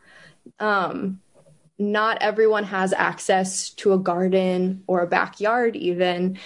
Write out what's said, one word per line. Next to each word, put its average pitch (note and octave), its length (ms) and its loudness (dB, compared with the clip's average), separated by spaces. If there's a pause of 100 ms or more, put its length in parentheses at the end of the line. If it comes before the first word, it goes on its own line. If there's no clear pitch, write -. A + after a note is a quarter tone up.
(600)
Um, F#3+ 600 -2 (600)
not G#3 420 0
everyone G#3+ 440 2
has F#3+ 280 -2
access F#3+ 800 0
to - 220 2
a F#3+ 40 4
garden F#3 920 0
or F#3 140 0
a F3 60 0
backyard G3+ 680 0
even. F3+ 680 0